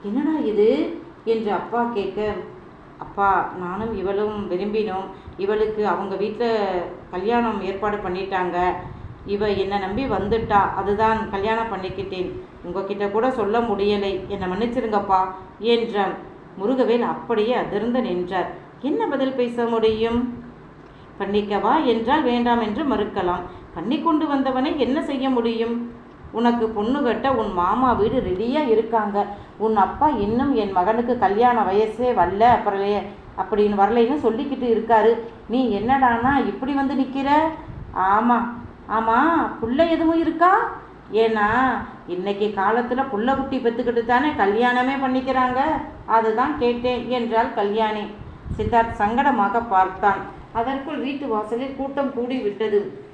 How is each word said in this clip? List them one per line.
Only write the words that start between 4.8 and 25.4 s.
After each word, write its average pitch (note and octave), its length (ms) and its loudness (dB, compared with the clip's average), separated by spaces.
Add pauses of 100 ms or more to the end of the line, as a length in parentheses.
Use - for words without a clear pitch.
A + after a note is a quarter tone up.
இவளுக்கு G#3+ 500 0
அவங்க F#3+ 280 -2
வீட்ல G#3 280 -2 (680)
கல்யாணம் G#3+ 500 0
ஏற்பாடு G3+ 360 -4
பண்ணிட்டாங்க." F#3 600 -2 (680)
இவ G3+ 260 0
என்னை G3 280 0
நம்பி G3+ 260 -2
வந்துட்டா, G#3 680 2
அதுதான் G3+ 540 0
கல்யாணம் G#3+ 440 -2
பண்ணிக்கிட்டேன். F#3 580 -6 (320)
உங்ககிட்ட G3 440 -4
கூட A3+ 240 2
சொல்ல A3+ 280 0
முடியலை, G3+ 680 0
என்னை F#3+ 240 -6
மன்னிச்சிருங்கப்பா G#3 680 0 (400)
என்றான். G#3+ 540 0 (440)
முருகவேல் A#3 440 2
அப்படியே G#3+ 520 0
அதிர்ந்து G#3+ 480 -2
நின்றார். F3+ 480 -2 (320)
என்ன G#4 260 -2
பதில் C4 260 0
பேச A#3+ 320 0
முடியும்? A3+ 800 0 (760)
பண்ணிக்கவா G#3 640 2
என்றால் B3+ 400 2
வேண்டாம் A#3+ 380 2
என்று G#3+ 220 -2
மறுக்கலாம். G3+ 560 0 (340)
பண்ணி G#3 280 -2
கொண்டு D#4 260 2
வந்தவனை C4+ 520 0
என்ன C4+ 240 2
செய்ய C4+ 260 -2
முடியும்? A#3 640 0 (400)